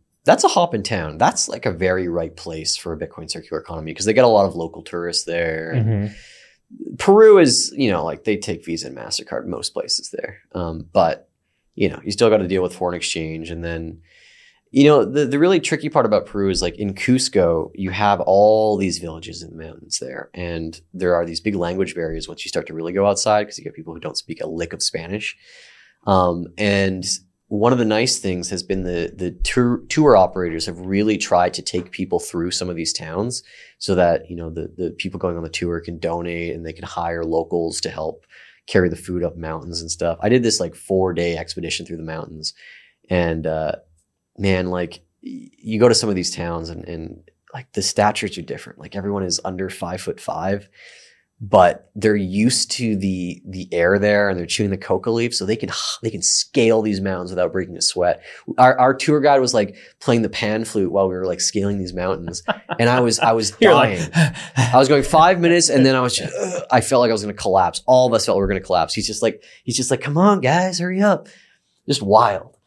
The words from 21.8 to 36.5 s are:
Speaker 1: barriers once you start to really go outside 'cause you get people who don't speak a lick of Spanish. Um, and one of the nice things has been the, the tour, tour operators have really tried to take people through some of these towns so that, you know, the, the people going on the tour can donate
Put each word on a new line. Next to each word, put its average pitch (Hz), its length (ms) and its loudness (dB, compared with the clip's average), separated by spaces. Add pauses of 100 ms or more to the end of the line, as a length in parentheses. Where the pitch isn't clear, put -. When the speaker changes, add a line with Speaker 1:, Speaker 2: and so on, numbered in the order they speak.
Speaker 1:
barriers 80 320 -6
once - 180 -14
you - 40 -12
start - 180 -6
to 80 80 -14
really 82 180 -8
go 98 140 2
outside 107 380 2
'cause - 120 -16
you - 60 -18
get - 100 -12
people 80 220 -16
who 82 40 -14
don't 80 180 -8
speak - 260 -10
a 82 40 -8
lick 82 260 -8
of 82 100 -8
Spanish. 90 520 -8 (680)
Um, 90 400 2 (100)
and 98 480 0 (440)
one 110 260 2
of 120 60 0
the 117 60 2
nice 110 340 0
things 90 320 -4
has 87 100 -8
been 95 220 -4
the, 87 320 -4
the 90 160 -6
tour, - 580 0
tour 147 260 6
operators 87 520 2
have 87 140 -10
really 101 360 0
tried 90 380 2
to - 80 -10
take 90 260 -6
people 92 300 -4
through - 320 -6
some - 180 -6
of 85 60 -8
these 82 180 -6
towns 92 480 -6 (380)
so 95 160 -2
that, 87 340 2
you 87 60 -12
know, 82 160 -10
the, 82 260 -10
the 87 140 -6
people 92 280 -10
going 87 160 -4
on 82 60 -8
the 82 80 -10
tour 85 300 -6
can 85 180 -12
donate 85 560 -6